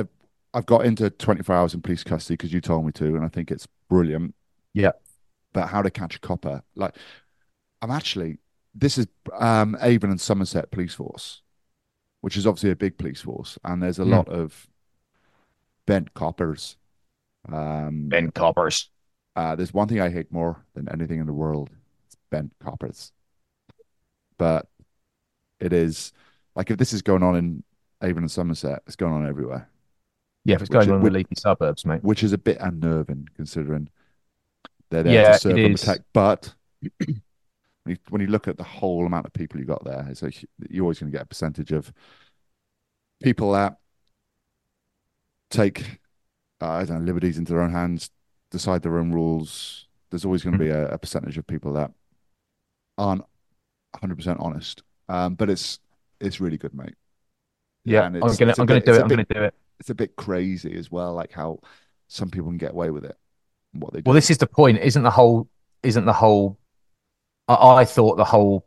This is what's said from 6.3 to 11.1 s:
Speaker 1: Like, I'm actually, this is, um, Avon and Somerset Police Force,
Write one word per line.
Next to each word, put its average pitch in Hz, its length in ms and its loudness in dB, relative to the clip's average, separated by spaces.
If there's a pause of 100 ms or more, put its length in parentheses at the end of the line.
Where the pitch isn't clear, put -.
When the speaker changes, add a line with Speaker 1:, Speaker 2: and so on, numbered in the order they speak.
Speaker 1:
Like, 92 220 -8 (840)
I'm 113 80 -6
actually, 90 480 -6 (360)
this 139 240 0
is, 117 80 0 (280)
um, 110 480 2
Avon 120 280 2
and 95 100 -2
Somerset 95 500 -2
Police 90 240 -8
Force, - 480 -14 (800)